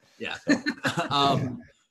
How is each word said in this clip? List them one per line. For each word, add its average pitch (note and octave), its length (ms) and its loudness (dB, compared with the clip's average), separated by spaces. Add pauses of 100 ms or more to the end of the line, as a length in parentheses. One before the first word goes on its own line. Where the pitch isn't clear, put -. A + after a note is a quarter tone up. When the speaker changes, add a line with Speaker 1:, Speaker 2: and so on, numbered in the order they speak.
(200)
Speaker 1:
Yeah. - 160 -8 (100)
Speaker 2:
So. - 160 2 (240)
Speaker 1:
<laughs> E3 240 -2
Um, C#3 500 2 (300)